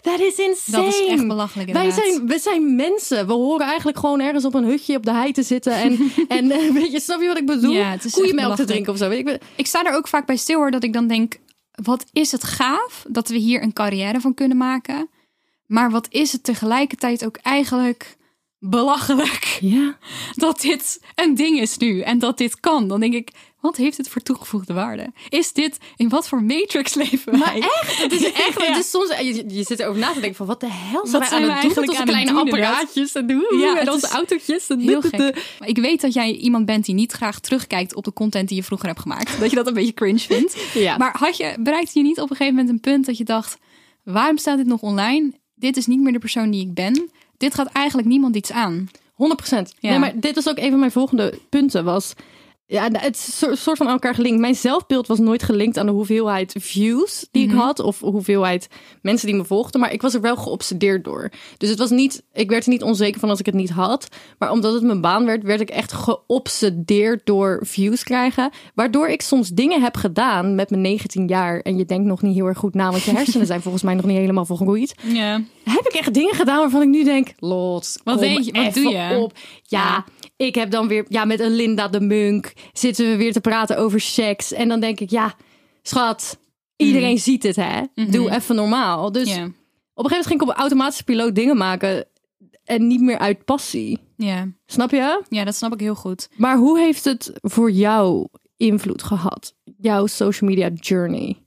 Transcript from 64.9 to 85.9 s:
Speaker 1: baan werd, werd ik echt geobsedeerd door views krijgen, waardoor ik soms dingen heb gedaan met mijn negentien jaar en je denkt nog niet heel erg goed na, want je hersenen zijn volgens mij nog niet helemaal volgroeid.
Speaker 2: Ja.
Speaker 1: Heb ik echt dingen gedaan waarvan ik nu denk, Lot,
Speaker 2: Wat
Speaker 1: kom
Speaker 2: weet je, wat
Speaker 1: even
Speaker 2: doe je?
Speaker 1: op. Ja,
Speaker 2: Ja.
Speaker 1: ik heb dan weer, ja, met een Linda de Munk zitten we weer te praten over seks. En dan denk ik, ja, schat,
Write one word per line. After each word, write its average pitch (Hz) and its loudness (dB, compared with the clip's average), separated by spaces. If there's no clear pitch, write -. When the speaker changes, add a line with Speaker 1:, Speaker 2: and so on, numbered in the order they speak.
Speaker 1:
baan 185 2
werd, 220 0
werd 208 0
ik 214 -4
echt - -6
geobsedeerd 214 0
door 196 2
views 208 -2
krijgen, 254 0
waardoor 247 2
ik 311 -2
soms 247 2
dingen 262 2
heb 240 0
gedaan 196 0
met 190 0
mijn 190 2
negentien 190 -2
jaar 175 0
en 185 -2
je 185 0
denkt 185 0
nog 190 0
niet 196 2
heel 190 2
erg 185 -2
goed 196 -2
na, 190 0
want 180 -2
je - -2
hersenen 240 2
zijn 175 -4
volgens 185 -4
mij 185 0
nog 180 0
niet 190 2
helemaal 190 2
volgroeid. 196 -2
Speaker 2:
Ja. 220 0
Speaker 1:
Heb 285 0
ik 494 0
echt 311 -2
dingen 349 2
gedaan 285 2
waarvan 294 4
ik 285 6
nu 294 4
denk, 269 2
Lot, 180 -4
Speaker 2:
Wat 240 0
Speaker 1:
kom 233 2
Speaker 2:
weet 277 2
je, 220 -6
wat 226 0
Speaker 1:
even 214 0
Speaker 2:
doe 277 2
je? 180 0
Speaker 1:
op. 226 0
Ja, 202 -2
Speaker 2:
Ja. 196 0
Speaker 1:
ik 262 -2
heb 226 0
dan 220 0
weer, 214 0
ja, 214 0
met 220 0
een 226 2
Linda 220 0
de 202 0
Munk 208 0
zitten 233 0
we 220 2
weer 220 0
te 208 0
praten 220 0
over 214 2
seks. 208 -2
En 233 0
dan 233 0
denk 220 -2
ik, 190 -6
ja, 220 0
schat, - -2